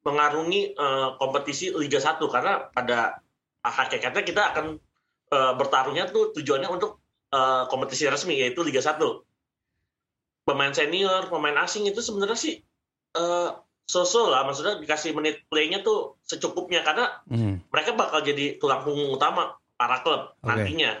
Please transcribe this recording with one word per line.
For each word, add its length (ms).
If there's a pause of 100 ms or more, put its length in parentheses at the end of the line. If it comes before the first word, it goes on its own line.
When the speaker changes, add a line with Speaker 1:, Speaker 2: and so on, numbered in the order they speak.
Speaker 1:
mengarungi, 720
eh, 360 (120)
kompetisi 560
Liga 240
Satu, 320
karena 400
pada 480 (400)
hakikatnya 640
kita 180 (140)
akan, 240 (480)
eh, 320
bertarungnya 480
tuh 240
tujuannya 400
untuk, 320 (240)
eh, 400
kompetisi 400
resmi, 320
yaitu 240
Liga 160
Satu. 480 (1200)
Pemain 240
senior, 560
pemain 320
asing 240
itu 160
sebenarnya 400
sih, 160 (560)
eh, 360 (360)
so-so 480
lah, 160
maksudnya 320
dikasih 320
menit 400
playnya 320
tuh 400
secukupnya, 560
karena 480
Speaker 2:
Hmm. 400
Speaker 1:
mereka 240
bakal 320
jadi 320
tulang 240
punggung 320
utama 480 (160)
para 240
klub 400
Speaker 2:
Oke. 80
Speaker 1:
nantinya. 520